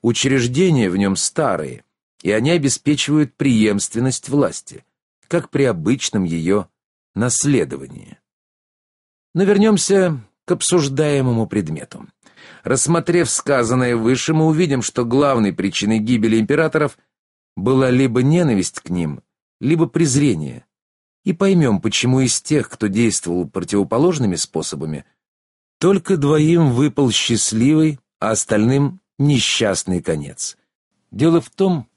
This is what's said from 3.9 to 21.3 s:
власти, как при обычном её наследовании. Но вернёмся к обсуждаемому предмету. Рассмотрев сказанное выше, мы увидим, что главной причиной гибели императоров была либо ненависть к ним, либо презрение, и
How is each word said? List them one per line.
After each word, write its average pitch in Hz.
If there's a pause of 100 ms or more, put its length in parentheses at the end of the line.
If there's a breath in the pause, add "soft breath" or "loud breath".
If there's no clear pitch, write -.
власти, - (420)
как -
при 135
обычном 110
её 85 (480)
наследовании. 95 (1120)
Но 175
вернёмся 196 (240)
к -
обсуждаемому 139
предмету. 80 (560 loud breath)
Рассмотрев 165
сказанное 123
выше, 123
мы 160
увидим, 151
что 120
главной 120
причиной 101
гибели 113
императоров 147 (580)
была 131
либо 127
ненависть 135
к -
ним, 82 (360)
либо 165
презрение, 127 (580)
и 190